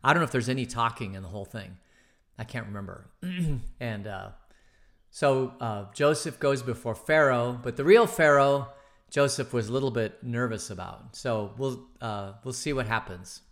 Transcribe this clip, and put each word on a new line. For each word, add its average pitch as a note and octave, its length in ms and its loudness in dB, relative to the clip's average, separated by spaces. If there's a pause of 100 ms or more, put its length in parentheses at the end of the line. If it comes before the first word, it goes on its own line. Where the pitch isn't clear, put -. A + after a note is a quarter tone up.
I C3+ 120 4
don't E3+ 80 4
know - 20 2
if - 80 -2
there's B2 180 -2
any B2+ 160 -2
talking A2+ 480 -4
in F#2+ 100 -12
the F#2 40 -14
whole G2+ 160 -10
thing. F#2+ 340 -14 (600)
I A2+ 60 -8
can't A2+ 200 -10
remember. G2+ 440 -12 (120)
<clears throat> E3+ 600 -4
And, G#2+ 260 -6
uh, G2 220 -10 (840)
so, C3 480 2
uh, G#2 340 -4
Joseph D3+ 460 0
goes C3+ 220 2
before A#2+ 340 -6
Pharaoh, B2 680 2
but B2 140 -6
the C#3+ 80 -4
real G#3+ 240 10
Pharaoh, C#3 640 6 (420)
Joseph C#3 420 0
was A2+ 140 0
a A2+ 60 -6
little C3+ 180 0
bit A2 320 -4
nervous A#2 460 -4
about. F#2 460 -12
So G#2+ 420 -4
we'll, B2+ 300 -6 (140)
uh, G2+ 320 -6 (100)
we'll B2+ 100 -8
see D3+ 180 -6
what C3 160 -2
happens. G2 540 -6 (100)